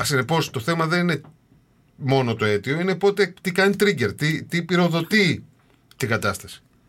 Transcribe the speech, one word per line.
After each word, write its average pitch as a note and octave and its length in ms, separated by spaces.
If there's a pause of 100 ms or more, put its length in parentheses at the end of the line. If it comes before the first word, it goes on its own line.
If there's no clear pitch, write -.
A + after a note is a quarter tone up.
συνεπώς, C3+ 480
το B2 100
θέμα E3 260
δεν F3 140
είναι F3 200 (760)
μόνο C3 380
το A2 100
αίτιο, G#2+ 360
είναι F#3 140
πότε, G3 460
τι F#3 120
κάνει G3 280
trigger, C#3+ 360
τι, D3+ 260
τι E3+ 200
πυροδοτεί E3+ 840 (520)
την A#2 120
κατάσταση. G#2 520 (280)